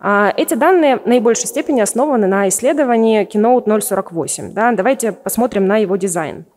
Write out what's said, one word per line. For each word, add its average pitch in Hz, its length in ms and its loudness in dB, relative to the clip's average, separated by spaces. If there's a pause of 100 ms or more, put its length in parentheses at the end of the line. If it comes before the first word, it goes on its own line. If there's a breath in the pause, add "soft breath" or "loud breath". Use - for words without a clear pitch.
А, 202 360 2
эти 330 180 -2
данные 302 440 2
в - 80 -6
наибольшей 233 400 2
степени 269 340 -2
основаны 226 460 0
на 196 220 0
исследовании 226 760 2
Keynote 233 420 2
ноль 214 160 0
сорок 190 280 -4
восемь. 165 420 -6
Да? 226 200 0
Давайте 220 400 0
посмотрим 208 540 -2
на 202 100 2
его 202 200 0
дизайн. 170 480 -6 (120)